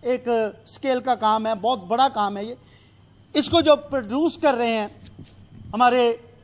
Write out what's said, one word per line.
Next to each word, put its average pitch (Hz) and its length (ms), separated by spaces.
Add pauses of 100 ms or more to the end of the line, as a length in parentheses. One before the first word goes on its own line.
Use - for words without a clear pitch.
एक 247 200 (420)
scale 262 320
का 254 160
काम 220 320
है, 220 80
बहुत 220 240
बड़ा 233 300
काम 208 280
है 208 80
ये। 240 120 (800)
इसको 330 260
जो 294 140
produce 277 600
कर 285 180
रहे 233 200
हैं 208 260 (720)
हमारे 240 580 (120)